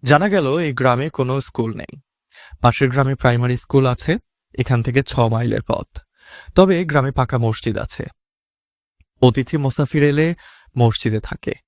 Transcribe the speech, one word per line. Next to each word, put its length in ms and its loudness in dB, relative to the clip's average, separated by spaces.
জানা 260 4
গেল 300 0
এই 140 -2
গ্রামে 380 0
কোনো 300 -2
স্কুল 340 -6
নেই। 260 -14
পাশের 300 4
গ্রামে 240 0
প্রাইমারি 420 0
স্কুল 300 0
আছে, 320 -2
এখান 240 0
থেকে 200 0
ছ 160 -6
মাইলের 440 0
পথ। 360 -6
তবে 300 4
গ্রামে 280 0
পাকা 260 -2
মসজিদ 400 -2
আছে। 280 -8
অতিথি 340 2
মোসাফির 460 0
এলে 320 2
মসজিদে 420 2
থাকে। 340 -8